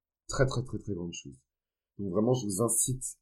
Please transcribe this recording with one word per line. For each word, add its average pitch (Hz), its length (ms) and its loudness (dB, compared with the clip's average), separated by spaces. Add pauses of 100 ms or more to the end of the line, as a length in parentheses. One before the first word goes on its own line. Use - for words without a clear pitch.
(260)
Très, 135 200 4
très, 127 180 -2
très, - 140 -8
très 101 160 -6
grandes 87 180 -4
choses. 67 260 -14 (600)
Donc 101 120 -4
vraiment, 110 240 4
je 123 100 0
vous 101 160 -2
incite 127 440 2 (180)